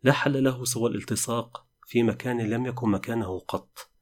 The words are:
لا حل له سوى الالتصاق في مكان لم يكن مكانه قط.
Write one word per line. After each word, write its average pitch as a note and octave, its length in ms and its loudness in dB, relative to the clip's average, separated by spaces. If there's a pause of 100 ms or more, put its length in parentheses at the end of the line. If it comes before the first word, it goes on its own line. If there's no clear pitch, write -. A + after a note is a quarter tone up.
لا B2+ 80 8
حل C#3 320 2
له B2+ 220 0
سوى A#2 240 0
الالتصاق A#2 760 -4 (220)
في A#2 160 2
مكان A#2+ 380 0
لم A#2 240 -2
يكن A#2 240 -2
مكانه G2 500 -2
قط. - 520 -10 (100)